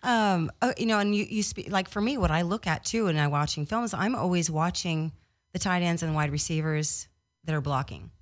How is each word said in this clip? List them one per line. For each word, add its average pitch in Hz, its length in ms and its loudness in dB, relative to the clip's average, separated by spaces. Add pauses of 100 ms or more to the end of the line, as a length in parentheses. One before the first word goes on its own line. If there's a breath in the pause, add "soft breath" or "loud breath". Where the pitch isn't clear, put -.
Um, 208 480 4 (120)
oh, 240 140 2
you 226 100 0
know, 220 100 4
and 208 180 2
you, 208 140 0
you 214 140 -2
speak, - 280 -6
like, 190 160 0
for 208 140 -4
me, 262 160 0
what 175 140 2
I 160 100 2
look 180 240 -2
at 165 180 -2
too, 226 220 0
and 156 140 2
I 147 80 4
watching 147 400 -2
films, 233 260 -2
I'm 208 220 0
always 175 340 0
watching 160 600 0 (420 soft breath)
the 185 60 -2
tight 180 240 2
ends 170 180 2
and 160 140 -2
wide 151 160 2
receivers 156 760 -2 (360)
that 160 100 -2
are 151 80 0
blocking. 135 480 -4 (120)